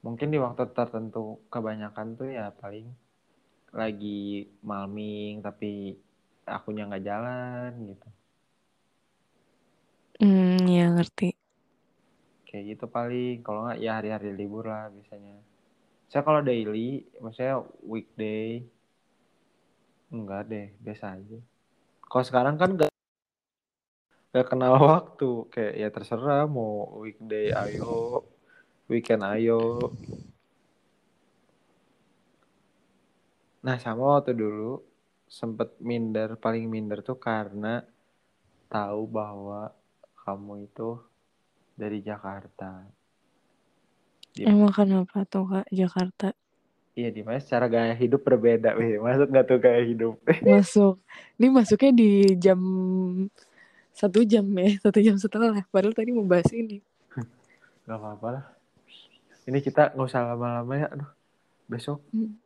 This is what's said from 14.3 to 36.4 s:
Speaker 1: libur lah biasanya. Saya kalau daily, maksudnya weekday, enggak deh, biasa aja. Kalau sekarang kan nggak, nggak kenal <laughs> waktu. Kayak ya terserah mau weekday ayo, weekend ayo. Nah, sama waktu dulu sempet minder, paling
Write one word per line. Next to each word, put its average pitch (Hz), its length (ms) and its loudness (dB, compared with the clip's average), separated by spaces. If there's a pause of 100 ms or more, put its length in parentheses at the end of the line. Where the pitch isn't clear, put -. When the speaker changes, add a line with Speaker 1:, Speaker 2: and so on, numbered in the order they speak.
Speaker 1:
libur 104 320 -10
lah 107 240 -12
biasanya. 101 480 -20 (680)
Saya 143 140 -4
kalau 151 240 2
daily, 117 560 -4 (180)
maksudnya 127 400 -8 (240)
weekday, 110 760 -10 (1500)
enggak 104 340 -10
deh, 104 200 -12 (120)
biasa 104 380 -14
aja. 104 220 -18 (680)
Kalau 127 160 0
sekarang 127 320 0
kan 180 240 2
nggak, - 140 2 (1400)
nggak 127 160 2
kenal 127 360 4
<laughs> 147 120 8
waktu. 165 360 -2 (200)
Kayak 107 240 -6
ya 107 160 -6
terserah 139 560 -2
mau 107 560 -8
weekday 107 500 -6
ayo, 117 680 -6 (680)
weekend 113 380 0
ayo. 117 640 -2 (3750)
Nah, 127 160 -2
sama 123 340 0
waktu 139 160 0
dulu 110 460 -4 (480)
sempet 113 560 -8
minder, 113 560 -6
paling 113 320 -4